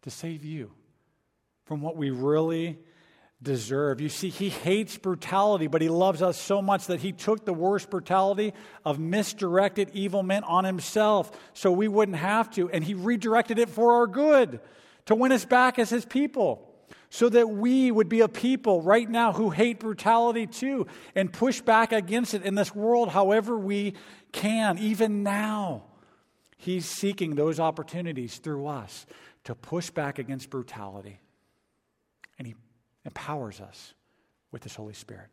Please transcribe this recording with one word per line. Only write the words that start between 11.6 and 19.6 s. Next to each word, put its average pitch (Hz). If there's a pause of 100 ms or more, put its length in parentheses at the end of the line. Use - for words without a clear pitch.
we 190
wouldn't 202
have 208
to. 180
And 165
he 185
redirected 226
it 226
for 233
our 240
good, 247 (460)
to 214
win 254
us 240
back 254
as 226
his 233
people, 254 (460)
so 233
that 233
we 247
would 214
be 226
a 220
people 233
right 214
now 233
who 208
hate 220